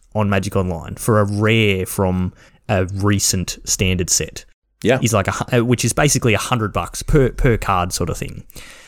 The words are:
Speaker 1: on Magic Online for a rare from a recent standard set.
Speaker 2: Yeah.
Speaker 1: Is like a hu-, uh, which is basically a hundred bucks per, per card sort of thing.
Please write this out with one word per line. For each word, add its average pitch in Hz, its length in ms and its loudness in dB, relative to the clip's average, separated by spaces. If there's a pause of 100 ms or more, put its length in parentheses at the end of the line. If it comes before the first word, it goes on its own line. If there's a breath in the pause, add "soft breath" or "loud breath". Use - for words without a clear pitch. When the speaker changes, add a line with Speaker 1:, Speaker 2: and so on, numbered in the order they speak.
(160)
Speaker 1:
on 107 140 0
Magic 98 260 -2
Online 90 400 -4
for 107 240 2
a 104 60 4
rare 104 600 2
from 92 480 0 (340 soft breath)
a 92 180 0
recent 95 800 0
standard 92 440 0
set. - 360 -4 (360)
Speaker 2:
Yeah. 123 200 4
Speaker 1:
Is 117 100 0
like 101 160 2
a 98 40 -2
hu-, - 280 -2
uh, 117 60 2
which 120 180 2
is 113 80 0
basically 131 420 2
a 95 40 2
hundred 110 340 -2
bucks - 320 -6
per, 131 280 2
per 117 260 2
card 90 340 -2
sort 85 180 -4
of - 80 -6
thing. - 280 -10 (420 loud breath)